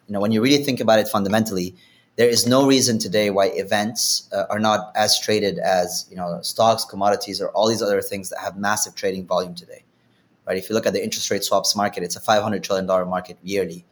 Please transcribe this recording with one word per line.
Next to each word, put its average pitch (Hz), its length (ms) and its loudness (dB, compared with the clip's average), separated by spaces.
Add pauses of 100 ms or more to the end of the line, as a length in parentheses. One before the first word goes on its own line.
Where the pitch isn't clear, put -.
You 104 60 -8
know, 101 60 -2
when 104 120 0
you 110 100 2
really 143 220 4
think 131 160 -2
about 110 200 4
it 104 80 0
fundamentally, 98 680 0 (420)
there 120 120 6
is 117 180 2
no 131 180 6
reason 120 320 4
today 104 320 0
why 98 180 4
events, 104 840 -2
uh, 98 160 -2
are 104 100 -2
not 107 360 0
as 107 240 2
traded 101 400 0
as, 90 500 0
you 95 60 -18
know, 87 260 -6
stocks, 113 440 2
commodities, 98 560 -2
or 87 80 -4
all 104 180 2
these 110 140 0
other 101 200 2
things 95 280 -8
that - 100 -10
have 98 180 -8
massive 101 380 -2
trading 95 300 -4
volume 90 280 -2
today. - 300 -18 (640)
Right? 92 100 -2
If 95 120 -8
you 107 60 0
look 113 100 0
at 101 80 2
the 98 100 -2
interest - 280 -6
rate 101 120 -2
swaps - 320 0
market, 101 280 -2
it's 87 120 -6
a - 40 -10
five 107 240 2
hundred 101 200 -4
trillion 95 220 -2
dollar 92 180 2
market 90 380 -6
yearly. 90 500 -4